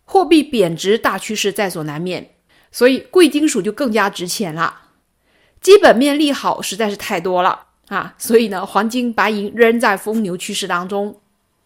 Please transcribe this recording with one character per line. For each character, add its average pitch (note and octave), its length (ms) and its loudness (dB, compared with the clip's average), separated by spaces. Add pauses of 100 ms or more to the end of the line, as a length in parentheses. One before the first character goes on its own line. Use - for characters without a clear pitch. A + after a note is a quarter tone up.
货 F#4+ 200 2
币 D4+ 180 4
贬 F3 340 -2
值 G3 220 0
大 A3+ 180 -2
趋 G#3 200 -10
势 G3+ 160 -4
在 G3+ 180 -4
所 F3 140 -8
难 D3+ 160 -8
免， F3 300 -8 (420)
所 A#3+ 160 2
以 C4 100 2
贵 F4+ 300 4
金 D4 200 0
属 A3 140 -2
就 G3+ 80 -4
更 A3 220 -4
加 G3+ 180 0
值 F3+ 160 -10
钱 F3 260 -6
了。 - 360 -8 (720)
基 G3+ 180 8
本 A#3 180 6
面 C#4+ 220 0
利 C#4+ 140 2
好 G3 280 -4
实 - 140 -8
在 G#3 160 -2
是 G3+ 60 -8
太 F#3+ 240 -6
多 F3+ 200 0
了 - 260 0 (200)
啊， F#3 320 -8
所 - 180 2
以 A3+ 120 2
呢， F#3+ 180 -8
黄 G#3 240 -2
金、 A#3+ 220 -4
白 G#3 180 0
银 G#3 240 -4
仍 A#3 240 4
在 A3 180 2
疯 A3 280 -4
牛 F3+ 120 -4
趋 F#3+ 160 -8
势 G3 140 -6
当 F3+ 220 -4
中。 G3+ 320 -6 (460)